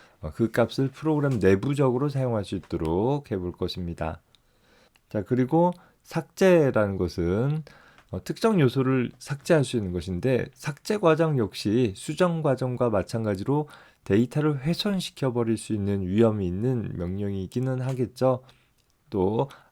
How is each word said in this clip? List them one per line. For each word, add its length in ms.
어, 140
그 160
값을 380
프로그램 500
내부적으로 680
사용할 360
수 120
있도록 720
해볼 220
것입니다. 680
자, 140
그리고 500
삭제라는 960
것은, 640
어, 140
특정 360
요소를 580
삭제할 460
수 120
있는 160
것인데, 640
삭제 440
과정 400
역시 580
수정 460
과정과 480
마찬가지로 760
데이터를 580
훼손시켜 680
버릴 240
수 160
있는 340
위험이 400
있는 480
명령이기는 840
하겠죠. 640
또 380